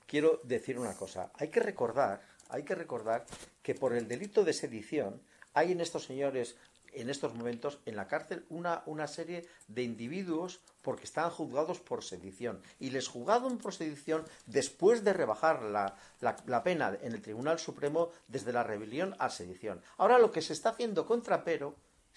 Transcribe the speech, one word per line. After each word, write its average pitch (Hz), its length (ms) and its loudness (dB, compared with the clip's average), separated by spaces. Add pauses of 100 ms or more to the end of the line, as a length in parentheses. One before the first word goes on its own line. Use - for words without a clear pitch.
quiero 151 340 4
decir 123 380 -2
una 107 140 -2
cosa. 95 400 -8
Hay 147 120 -4
que 156 140 2
recordar, 123 640 0 (260)
hay 107 160 -6
que - 100 -4
recordar 117 500 -2 (380)
que 127 140 -2
por 123 180 2
el 117 140 0
delito 202 340 2
de 165 100 2
sedición 117 720 -4 (300)
hay 165 180 4
en 180 100 0
estos 160 220 -4
señores, 131 540 -2 (360)
en 127 180 -6
estos 139 240 -4
momentos, 120 520 -4
en 110 80 -6
la 101 140 -6
cárcel, 160 400 -6
una, 175 380 -2
una 151 200 -4
serie 170 400 -8 (220)
de 117 160 -2
individuos 160 760 -4 (200)
porque - 240 -6
están 165 260 0
juzgados 160 500 -2
por 113 240 -6
sedición. 98 560 -8 (180)
Y 135 120 -4
les 127 180 -2
juzgaron 233 480 2
por 202 160 -4
sedición 156 500 -2 (240)
después 175 560 4
de 196 120 6
rebajar 151 480 4
la, 101 340 0 (240)
la, 117 160 2 (100)
la 120 160 2
pena 139 400 2
en 117 120 -4
el 104 80 -8
Tribunal 131 360 -2
Supremo 160 540 0 (160)
desde 120 240 -4
la 120 100 4
rebelión 110 560 -4
a 127 120 2
sedición. 92 500 -8 (160)
Ahora 240 220 8
lo 220 120 10
que 160 120 -2
se 165 100 -6
está 226 180 0
haciendo 220 360 0
contra 226 360 2
Pero, 147 320 -2 (420)